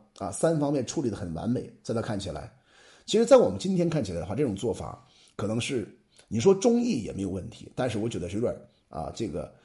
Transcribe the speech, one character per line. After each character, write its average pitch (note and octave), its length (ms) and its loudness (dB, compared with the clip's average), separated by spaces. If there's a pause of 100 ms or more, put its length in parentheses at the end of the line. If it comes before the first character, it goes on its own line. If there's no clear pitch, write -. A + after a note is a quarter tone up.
(180)
啊， - 140 -8
三 D#3+ 280 0
方 C#3+ 140 0
面 C3+ 100 -2
处 - 160 -8
理 B2 120 -2
得 G2+ 40 -6
很 E2+ 200 -8
完 E2 120 -8
美。 A#2+ 240 -4 (120)
在 B2 100 -6
他 A2+ 80 -2
看 G#2 180 -6
起 E2+ 120 -8
来， D2 200 -12 (540)
其 G#3 140 2
实 A#3 60 4
在 C4+ 120 10
我 E3+ 140 12
们 G2 80 -6
今 F#3+ 160 0
天 E3+ 120 4
看 D#3 160 0
起 F#2 80 -6
来 E2+ 80 -4
的 D#2+ 60 -6
话， G2 80 -6
这 A2+ 100 0
种 G2 120 0
做 G2+ 180 -2
法 - 320 -12 (300)
可 G#2+ 100 -6
能 A2+ 160 -2
是， A#2 260 -4 (400)
你 G#2+ 120 -2
说 F#3+ 160 6
忠 A#3+ 260 4
义 F#3+ 220 -2
也 C#2 100 -8
没 F#2+ 80 -6
有 F#2+ 80 -4
问 F#2+ 220 -6
题， - 240 -18
但 C3 120 -2
是 A#2 120 -4
我 A2+ 100 -2
觉 G#2+ 80 -6
得 F2 100 -6
是 F#2+ 100 -8
有 A2+ 40 -4
点 A#2+ 140 -2 (340)
啊， D2 240 -8
这 A2+ 140 -6
个 D2+ 260 -10 (120)